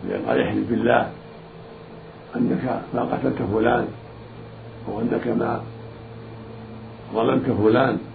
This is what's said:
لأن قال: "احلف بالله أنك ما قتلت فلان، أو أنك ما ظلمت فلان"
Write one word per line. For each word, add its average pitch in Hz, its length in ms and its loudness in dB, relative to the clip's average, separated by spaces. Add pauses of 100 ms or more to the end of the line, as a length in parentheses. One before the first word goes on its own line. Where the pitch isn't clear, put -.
لأن 98 200 -2
قال: 123 120 4
"احلف 107 300 2
بالله 117 400 4 (1300)
أنك 120 460 2 (120)
ما 120 80 2
قتلت 131 400 0 (120)
فلان، 117 320 6 (1000)
أو 104 120 -4
أنك 117 260 2
ما 117 340 2 (1500)
ظلمت 123 360 4 (120)
فلان" 117 360 6 (160)